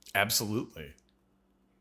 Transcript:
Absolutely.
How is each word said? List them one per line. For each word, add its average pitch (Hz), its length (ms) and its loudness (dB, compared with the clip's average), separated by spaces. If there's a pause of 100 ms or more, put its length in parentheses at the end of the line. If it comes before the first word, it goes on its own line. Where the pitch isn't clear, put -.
(140)
Absolutely. 101 800 0 (880)